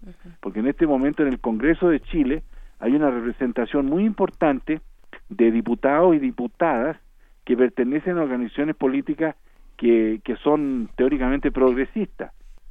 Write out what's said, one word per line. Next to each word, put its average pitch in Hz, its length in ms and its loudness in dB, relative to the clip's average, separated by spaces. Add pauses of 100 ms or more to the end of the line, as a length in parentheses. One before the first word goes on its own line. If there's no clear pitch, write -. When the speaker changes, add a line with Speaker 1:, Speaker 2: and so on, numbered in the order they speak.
Speaker 1:
Ujú. 180 260 -20 (100)
Speaker 2:
Porque 98 200 -8
en - 80 0
este 151 180 0
momento 143 380 2
en 139 60 2
el 123 100 -4
Congreso 147 500 0
de 151 120 2
Chile 151 420 -2 (360)
hay 120 160 0
una 151 140 2
representación 120 800 -2
muy 180 180 0
importante 160 760 -2 (480)
de 113 220 4
diputados 135 640 2
y 147 40 2
diputadas 139 760 -2 (480)
que 123 120 0
pertenecen 135 640 0
a 160 40 0
organizaciones 131 520 -4
políticas 143 600 -2 (420)
que, 110 460 2
que 117 120 -4
son 139 600 0
teóricamente 135 560 0
progresistas. 131 800 0 (400)